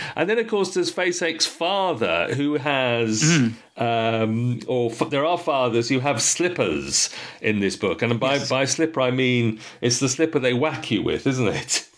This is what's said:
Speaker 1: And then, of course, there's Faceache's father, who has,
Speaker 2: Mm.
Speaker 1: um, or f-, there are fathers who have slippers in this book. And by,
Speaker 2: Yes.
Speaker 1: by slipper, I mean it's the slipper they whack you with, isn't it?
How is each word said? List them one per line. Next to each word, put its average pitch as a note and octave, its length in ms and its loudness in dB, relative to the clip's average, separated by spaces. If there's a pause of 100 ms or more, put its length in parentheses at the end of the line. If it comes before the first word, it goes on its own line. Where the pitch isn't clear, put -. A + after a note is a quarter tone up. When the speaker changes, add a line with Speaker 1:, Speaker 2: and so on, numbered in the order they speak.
(140)
Speaker 1:
And E3 160 0
then, A3+ 80 0
of A3+ 80 0
course, G3 260 0
there's F3 200 0
Faceache's F3 540 -2
father, D#3+ 880 0
who C#3+ 200 0
has, B2 680 0
Speaker 2:
Mm. C#3+ 320 4 (220)
Speaker 1:
um, A2+ 920 0
or A#2+ 240 0
f-, - 180 -2
there C#3+ 160 0
are F3 120 2
fathers B2 500 0
who C3+ 100 2
have C3+ 240 0
slippers F#2+ 880 0 (320)
in G#2+ 160 2
this G2 160 0
book. - 280 -2
And A#2 180 2
by, C3+ 140 2
Speaker 2:
Yes. C3 140 -2
Speaker 1:
by C3+ 180 2
slipper, D#3+ 340 0
I B2+ 100 2
mean B2 480 0 (220)
it's A#2+ 180 0
the C3+ 100 2
slipper D#3+ 300 0
they B2 160 2
whack C3 380 -2
you F#2+ 100 2
with, D#2+ 240 0
isn't B2+ 220 2
it? - 500 -4